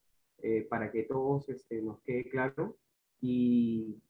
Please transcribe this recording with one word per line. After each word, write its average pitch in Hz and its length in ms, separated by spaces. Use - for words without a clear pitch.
eh, 113 320
para 107 200
que 110 120
todos, 135 480
este, 117 320
nos 110 180
quede 123 300
claro. 135 480
Y, 120 800